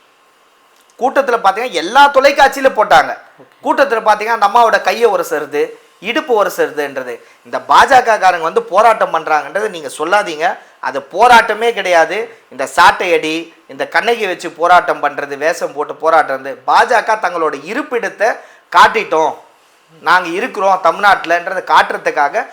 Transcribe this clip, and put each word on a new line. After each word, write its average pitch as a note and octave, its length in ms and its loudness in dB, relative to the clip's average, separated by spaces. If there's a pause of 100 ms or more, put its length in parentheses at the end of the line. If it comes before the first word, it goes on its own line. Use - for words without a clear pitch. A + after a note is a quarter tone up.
(1000)
கூட்டத்துல A#3+ 440 0
பாத்தீங்கன்னா A3+ 380 -2
எல்லா A3 200 2 (140)
தொலைக்காட்சியிலும் C4+ 640 2
போட்டாங்க. E3 320 4 (540)
கூட்டத்துல C4 420 0
பாத்தீங்கன்னா G#3+ 320 0
அந்த G3+ 100 2
அம்மாவோட A3+ 380 2
கையை A3 260 0
உரசுறது, D3+ 480 -4 (480)
இடுப்பு B3+ 300 -2
உரசுறதுன்றது. C#3+ 760 -4 (320)
இந்த B2 120 -10 (120)
பாஜக A#3 540 4
காரங்க F3 260 2
வந்து A3+ 140 -2 (100)
போராட்டம் G#3 420 2
பண்றாங்கன்றது D#3 600 -2
நீங்க D3 140 -12 (100)
சொல்லாதீங்க, E3+ 480 -2 (400)
அது C3 120 -6 (140)
போராட்டமே A3 640 4
கிடையாது. F3 400 0 (360)
இந்த C3 120 -6 (100)
சாட்டையடி, E3+ 600 2 (380)
இந்த C#3 100 -8 (120)
கண்ணகி G#3+ 360 -2
வச்சு E3+ 180 -8 (100)
போராட்டம் E3 440 2
பண்றது, C#3+ 300 -6 (100)
வேஷம் E3 340 -4
போட்டு C#3 260 -6
போராட்டம், C#3+ 440 0 (220)
பாஜக G#3 560 2
தங்களோட D#3+ 300 -2 (160)
இருப்பிடத்தை A#3 580 -4 (460)
காட்டிட்டோம், F3 580 2 (760)
நாங்க F3 200 2 (120)
இருக்கிறோம் G3 480 -2
தமிழ்நாட்டுலன்றதை F3+ 840 0
காட்டுறதுக்காக G3 800 0